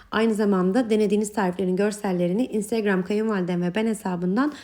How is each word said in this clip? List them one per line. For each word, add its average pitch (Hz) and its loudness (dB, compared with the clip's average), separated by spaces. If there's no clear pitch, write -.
Aynı 226 2
zamanda 202 2
denediğiniz 208 2
tariflerin 185 0
görsellerini 202 0
Instagram 208 0
Kayınvalidem 190 0
ve 175 0
Ben 220 0
hesabından 202 0